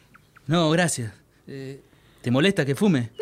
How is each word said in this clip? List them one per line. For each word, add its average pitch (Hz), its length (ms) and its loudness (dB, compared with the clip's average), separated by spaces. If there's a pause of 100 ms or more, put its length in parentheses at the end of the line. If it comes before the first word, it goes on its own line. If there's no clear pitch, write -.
(480)
No, 160 220 2
gracias. 151 420 0 (360)
Eh, 135 340 -14 (400)
¿te 120 100 -4
molesta 160 340 2
que 135 100 -2
fume? 147 360 2 (100)